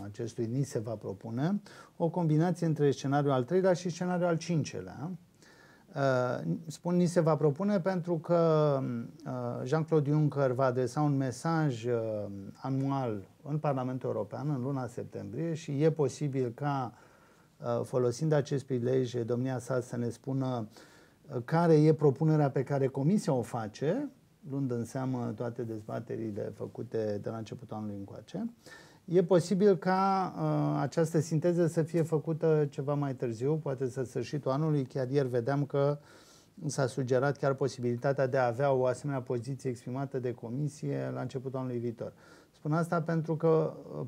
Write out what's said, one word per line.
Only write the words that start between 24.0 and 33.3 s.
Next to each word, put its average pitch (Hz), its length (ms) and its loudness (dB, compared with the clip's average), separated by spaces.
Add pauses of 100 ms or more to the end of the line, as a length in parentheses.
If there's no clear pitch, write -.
luând 135 220 -2
în 120 140 -2
seamă 123 500 -4
toate 120 260 -6
dezbaterile 113 920 -6
făcute 110 640 -4
de 120 80 -8
la 113 80 -6
începutul 113 400 -10
anului 107 200 -8
încoace. 139 520 -10 (560)
E 180 180 4
posibil 185 520 4
ca, 190 600 0
uh, 151 460 0
această 160 380 0
sinteză 165 480 2
să 160 140 0
fie 165 200 0
făcută 156 680 2
ceva 143 240 -4
mai 143 220 0
târziu, 123 400 -2